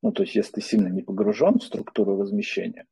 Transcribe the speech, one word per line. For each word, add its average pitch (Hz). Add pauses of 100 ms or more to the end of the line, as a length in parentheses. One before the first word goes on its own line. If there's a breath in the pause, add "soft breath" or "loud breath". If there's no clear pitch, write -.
Ну, 226
то -
есть, -
если 107
ты -
сильно 101
не 92
погружён 107
в -
структуру 98
размещения 101